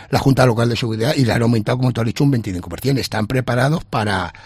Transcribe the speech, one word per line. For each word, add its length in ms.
la 80
Junta 260
Local 240
de 80
Seguridad 400
y 80
la 120
han 60
aumentado, 360
como 160
tú 80
has 40
dicho, 160
un 100
veinticinco 360
por 140
ciento. 180
Están 260
preparados 580
para 460